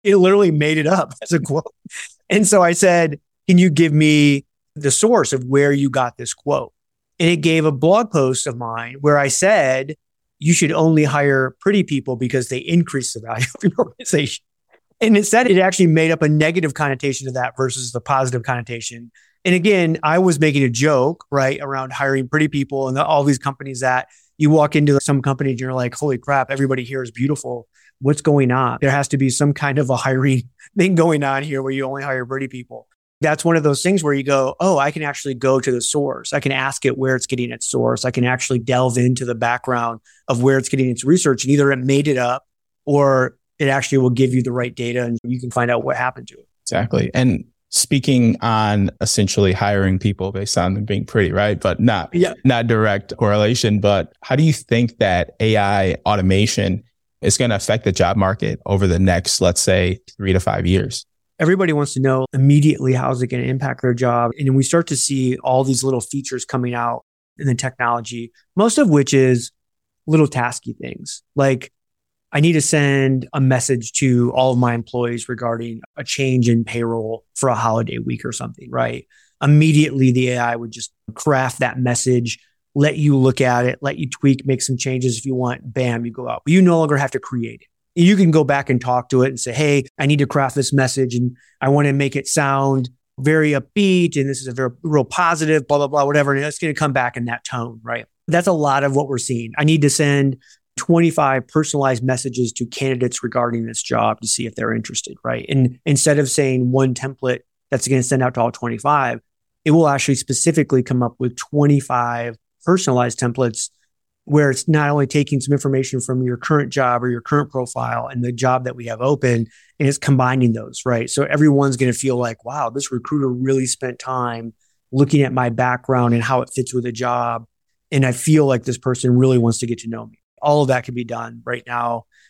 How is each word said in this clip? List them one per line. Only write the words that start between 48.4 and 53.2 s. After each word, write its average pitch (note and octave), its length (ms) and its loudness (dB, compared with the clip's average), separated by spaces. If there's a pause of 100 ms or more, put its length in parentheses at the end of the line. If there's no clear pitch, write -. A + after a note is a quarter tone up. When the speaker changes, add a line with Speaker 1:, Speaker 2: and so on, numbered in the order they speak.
Speaker 2:
on G#2+ 480 0 (100)
essentially G2 520 2
hiring G2 460 0
people G2 320 -2
based G2 280 -6
on F#2 160 0
them G#2 100 -4
being G2+ 220 -4
pretty, G2 260 0
right? G#2 260 0
But F#2+ 220 -2
not, G#2 320 0
Speaker 1:
Yeah. F3 220 0 (100)
Speaker 2:
not A#2+ 220 2
direct G#2+ 500 0
correlation, G#2+ 640 2